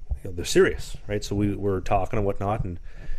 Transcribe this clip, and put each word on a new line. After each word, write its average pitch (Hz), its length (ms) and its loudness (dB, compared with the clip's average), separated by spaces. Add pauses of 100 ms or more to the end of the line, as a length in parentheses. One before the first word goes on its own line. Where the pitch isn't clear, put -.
(240)
you 101 60 -6
know, 87 60 -6
they're 87 100 -4
serious, - 500 4 (100)
right? 104 160 -2
So - 140 -4
we 104 180 2
were 95 280 0
talking 98 340 2
and 104 80 2
whatnot, 101 400 0
and, 87 160 -6 (380)